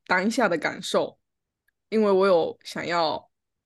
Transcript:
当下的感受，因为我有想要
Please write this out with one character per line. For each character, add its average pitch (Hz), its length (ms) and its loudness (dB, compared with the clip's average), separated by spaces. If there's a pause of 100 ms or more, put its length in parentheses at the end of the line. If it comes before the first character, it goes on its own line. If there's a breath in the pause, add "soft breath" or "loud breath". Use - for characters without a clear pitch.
当 185 240 0
下 226 160 0
的 170 100 0
感 151 240 -6
受， - 380 -4 (720)
因 214 120 0
为 208 80 2
我 190 160 4
有 170 380 2
想 151 240 -10
要 165 420 -4 (360)